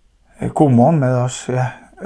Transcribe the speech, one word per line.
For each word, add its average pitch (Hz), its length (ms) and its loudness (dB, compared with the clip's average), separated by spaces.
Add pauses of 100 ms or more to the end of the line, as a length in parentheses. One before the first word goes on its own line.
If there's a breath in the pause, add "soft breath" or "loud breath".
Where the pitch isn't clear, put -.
(420)
øh, 123 80 -4
god 147 200 2
morgenmad 127 520 2
også, 123 300 -8
ja. 127 140 -2 (400 loud breath)